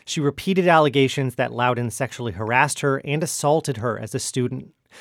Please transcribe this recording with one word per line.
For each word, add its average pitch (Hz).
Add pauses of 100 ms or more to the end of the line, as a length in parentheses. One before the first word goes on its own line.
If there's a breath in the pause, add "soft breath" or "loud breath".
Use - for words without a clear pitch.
She -
repeated 175
allegations 139
that 123
Loudon 120
sexually 120
harassed 120
her 139
and 151
assaulted 147
her 107
as 110
a 123
student. 127 (260 loud breath)